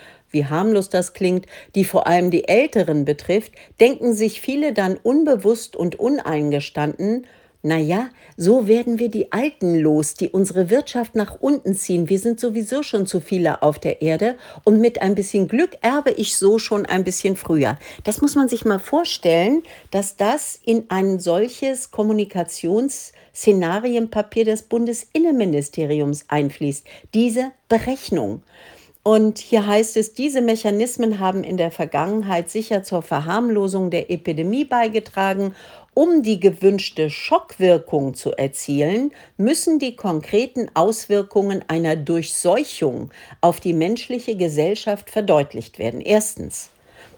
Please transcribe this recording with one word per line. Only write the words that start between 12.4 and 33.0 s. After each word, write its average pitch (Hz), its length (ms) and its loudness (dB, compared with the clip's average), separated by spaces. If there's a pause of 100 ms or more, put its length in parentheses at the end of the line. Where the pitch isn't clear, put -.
schon 202 240 -2
zu 190 140 -2
viele 165 420 0
auf 151 160 2
der - 240 -4
Erde 160 340 0 (280)
und 214 160 6
mit 233 220 2
ein 190 120 2
bisschen 196 360 -2
Glück 302 320 -2
erbe 269 300 0
ich - 260 -4
so 208 220 4
schon 202 260 -2
ein 185 180 -2
bisschen 185 320 -2
früher.“ 147 420 0 (280)
Das - 160 -4
muss 294 140 2
man 269 120 4
sich 233 160 -4
mal 202 160 2
vorstellen, 254 840 2 (280)
dass 196 240 -4
das 233 480 -2
in 226 240 0
ein 190 320 0
solches 240 720 -2
Kommunikationsszenarienpapier 214 2500 -2
des 220 180 -2
Bundesinnenministeriums 175 1700 -2
einfließt, 143 560 -2 (280)
diese 247 380 0 (160)
Berechnung. 202 760 -2 (600)
Und 214 360 4
hier 208 260 0
heißt 220 320 2
es, 220 160 -2
„Diese 269 280 -2
Mechanismen 226 760 0
haben 190 240 0
in 185 140 -4
der 165 140 0
Vergangenheit 175 800 -2
sicher 214 320 -2
zur 180 180 -4